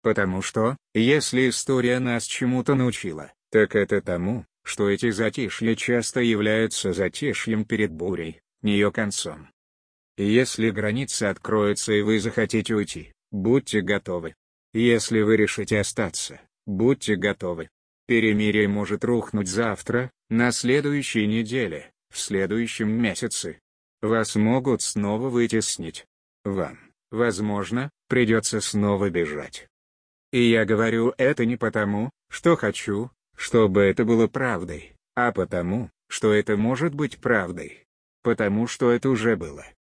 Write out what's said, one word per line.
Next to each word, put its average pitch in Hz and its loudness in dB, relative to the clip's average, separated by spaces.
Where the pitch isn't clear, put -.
Потому 98 0
что, 113 -2
если 127 2
история 123 0
нас 120 -2
чему-то 127 0
научила, 98 -2
так 107 4
это 101 2
тому, 95 -4
что 101 -2
эти 101 0
затишья 110 -2
часто 120 -2
являются 107 0
затишьем 107 -2
перед 107 0
бурей, 82 -6
не 104 0
её 101 4
концом. 98 -6
Если 110 2
граница 107 -2
откроется 104 0
и 104 4
вы 107 2
захотите 110 -2
уйти, 98 -4
будьте 107 0
готовы. 90 -4
Если 113 2
вы 107 6
решите 104 0
остаться, - -4
будьте 107 0
готовы. 87 -4
Перемирие 107 2
может 101 -2
рухнуть 107 0
завтра, 117 -2
на 120 2
следующей 135 0
неделе, 107 -4
в - -12
следующем 107 -2
месяце. 110 -4
Вас 110 0
могут 120 2
снова 107 -4
вытеснить. 113 -2
Вам, 92 -4
возможно, 107 -2
придётся 110 2
снова 101 0
бежать. 78 -6
И 123 2
я 113 4
говорю 113 2
это 127 2
не 120 -2
потому, 107 -2
что 170 2
хочу, 107 -4
чтобы 104 4
это 98 4
было 113 4
правдой, 90 -4
а 123 2
потому, 92 -2
что 107 2
это 104 2
может 127 0
быть 143 -4
правдой. 90 -2
Потому 110 0
что 120 0
это 120 2
уже 113 2
было. 78 -10